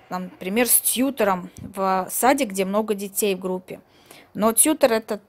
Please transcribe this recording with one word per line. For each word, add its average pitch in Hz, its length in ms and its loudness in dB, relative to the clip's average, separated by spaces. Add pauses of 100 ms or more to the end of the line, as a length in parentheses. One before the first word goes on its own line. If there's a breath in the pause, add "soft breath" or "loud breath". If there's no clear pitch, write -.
там, 185 160 -6
например, 196 440 -2
с - 120 4
тьютором 208 800 0
в 190 520 -2
садик, 269 400 2
где 190 140 -2
много 214 300 -2
детей 196 400 -2
в 185 60 -4
группе. 185 400 -8 (540 loud breath)
Но 220 180 2
тьютор — 277 400 4
это 220 360 -2